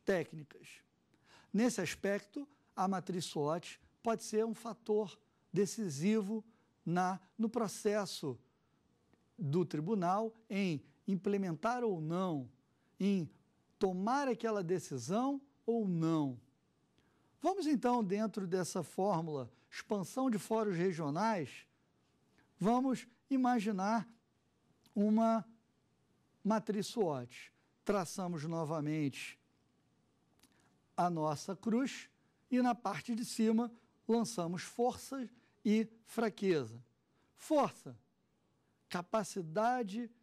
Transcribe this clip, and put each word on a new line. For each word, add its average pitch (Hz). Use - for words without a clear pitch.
técnicas. 165
Nesse 233
aspecto, 202
a 185
matriz 180
swot 156
pode 226
ser 220
um 226
fator 214
decisivo 202
na, 180
no 226
processo 208
do 165
tribunal 190
em 190
implementar 202
ou 190
não, 160
em 190
tomar 208
aquela 226
decisão 185
ou 226
não. 160
Vamos 359
então, 247
dentro 202
dessa 180
fórmula, 160
expansão 226
de 214
fóruns 208
regionais, 170
vamos 247
imaginar 220
uma 220
matriz 214
swot. 147
Traçamos 175
novamente 156
a 175
nossa 156
cruz 233
e 247
na 247
parte 233
de 226
cima 226
lançamos 185
força 247
e 220
fraqueza. 165
Força, 208
capacidade 214